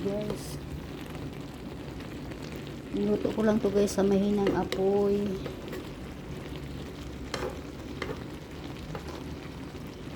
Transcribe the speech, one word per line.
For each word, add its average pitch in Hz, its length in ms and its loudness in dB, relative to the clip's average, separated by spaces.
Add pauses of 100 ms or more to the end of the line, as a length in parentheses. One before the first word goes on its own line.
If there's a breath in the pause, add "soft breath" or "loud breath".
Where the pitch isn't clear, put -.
guys. 202 480 -2 (2500)
Niluto 202 400 4
ko 220 80 2
lang 214 160 6
to, 214 160 4
guys, 202 240 6
sa 196 80 8
mahinang 202 480 6
apoy. 202 720 4 (4000)